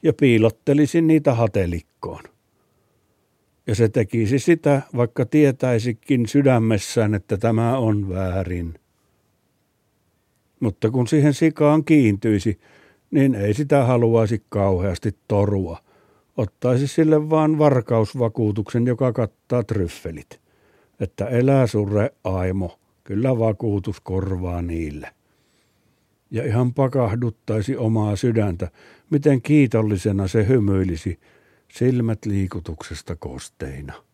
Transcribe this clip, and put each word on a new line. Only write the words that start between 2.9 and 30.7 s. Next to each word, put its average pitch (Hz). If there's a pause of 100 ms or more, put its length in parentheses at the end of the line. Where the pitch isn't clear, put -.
Ja 113
se 110
tekisi 117
sitä, 143 (140)
vaikka 120
tietäisikin 123
sydämessään, 113
että 104
tämä 117
on 104
väärin. 90 (1900)
Mutta 110
kun 123
siihen 147
sikaan 151
kiintyisi, 110 (500)
niin 135
ei 104
sitä 139
haluaisi 117
kauheasti 98 (120)
torua. 101 (580)
Ottaisi 123
sille 156
vaan 156
varkausvakuutuksen, 117
joka 123
kattaa 117
tryffelit. 87 (600)
Että 98
elää 131
surre, 104 (140)
Aimo, 92 (260)
kyllä 117
vakuutus 107
korvaa 92
niille. 80 (1200)
Ja -
ihan 123
pakahduttaisi 120
omaa 110
sydäntä, 104 (400)
miten 143
kiitollisena 107
se 104
hymyilisi, 95 (520)